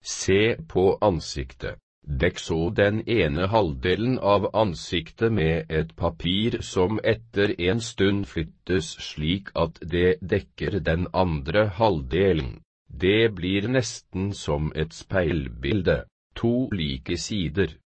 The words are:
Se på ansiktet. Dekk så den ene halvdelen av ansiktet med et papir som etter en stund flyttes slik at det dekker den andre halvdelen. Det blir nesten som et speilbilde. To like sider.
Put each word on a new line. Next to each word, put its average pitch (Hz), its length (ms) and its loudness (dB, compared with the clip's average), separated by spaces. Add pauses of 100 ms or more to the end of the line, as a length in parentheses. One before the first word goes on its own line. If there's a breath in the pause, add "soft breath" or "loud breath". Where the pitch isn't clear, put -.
Se 104 540 0 (100)
på 92 340 2
ansiktet. 73 760 -2 (240)
Dekk 73 380 0
så 82 180 -2 (120)
den 104 360 2
ene 90 400 2
halvdelen 98 720 2
av 101 280 4 (100)
ansiktet 95 760 0
med 80 380 0
et 80 260 -2
papir 92 680 -2
som 98 420 0
etter 104 580 0
en 92 200 2
stund 101 440 0
flyttes - 640 -4 (200)
slik 80 440 -4
at 82 320 -2
det 87 360 2
dekker 92 580 -2
den 82 340 0
andre 90 540 2 (100)
halvdelen. 82 800 2 (320)
Det 101 400 2
blir 95 400 -2
nesten 101 640 -4
som 76 400 -2
et 78 240 -4
speilbilde. 76 1040 0 (400)
To 120 320 0
like 82 480 -4
sider. 87 560 -2 (220)